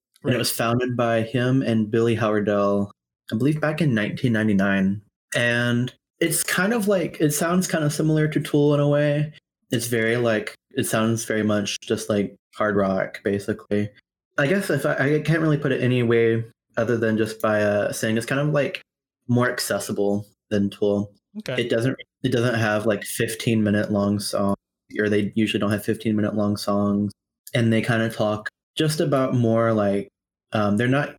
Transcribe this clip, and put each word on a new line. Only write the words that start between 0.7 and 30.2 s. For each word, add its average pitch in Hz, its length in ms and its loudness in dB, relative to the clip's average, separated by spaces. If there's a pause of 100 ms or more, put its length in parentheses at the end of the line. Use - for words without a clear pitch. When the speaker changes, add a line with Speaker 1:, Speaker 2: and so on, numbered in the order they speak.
Speaker 1:
by 117 260 2
him 127 380 0
and 113 300 0
Billy 113 260 2
Howerdel, 101 720 0 (420)
I 110 40 -2
believe, 147 240 0
back 156 200 -2
in 139 140 2
nineteen 110 380 0
ninety-nine. 98 680 2 (340)
And 120 560 0 (260)
it's 165 240 0
kind 196 300 -2
of 208 160 -2
like, 190 320 0
it 147 120 2
sounds 180 360 0
kinda 151 220 0
similar 156 380 2
to 156 120 -2
Tool 147 340 2
in 143 60 2
a 143 80 2
way. 147 440 0 (380)
It's 117 160 -2
very, 113 300 0
like, 113 380 0 (160)
it 117 160 -2
sounds 113 380 0
very 110 180 -2
much 104 380 0
just - 280 -4
like 101 260 -2 (200)
hard 104 220 0
rock, 95 480 0
basically. 104 640 -2 (480)
I 143 80 0
guess 190 240 0
if 147 160 -2
I, 147 300 0
I 151 40 0
can't 160 220 0
really 151 160 2
put 139 140 -2
it 123 100 -2
any 123 200 2
way 113 420 2 (320)
other 117 200 0
than 110 220 2
just 110 240 -2
by, 107 180 2
uh, 104 320 0
saying 113 240 -2
it's 113 80 -2
kind 135 160 -2
of, 151 80 0
like, 147 320 -2 (460)
more 123 240 2
accessible 101 760 -2 (220)
than 101 220 0
Tool. 101 420 0 (260)
Speaker 2:
Okay. 135 240 -4
Speaker 1:
It - 80 -4
doesn't, 123 260 0 (260)
it 127 100 -2
doesn't 120 220 2
have, 107 320 0
like, 104 180 0
fifteen 117 580 -2
minute 104 300 2
long 101 260 2
songs, 101 380 -2 (420)
or 104 100 2
they 101 260 0
usually 107 260 0
don't 104 100 0
have 104 140 -2
fifteen 107 320 -2
minute 104 180 0
long 104 220 0
songs. 101 560 0 (420)
And 113 180 2
they 110 100 2
kinda 113 280 0
talk 107 380 -2 (280)
just 156 240 0
about 139 340 0
more, 113 380 2
like, 101 360 0 (440)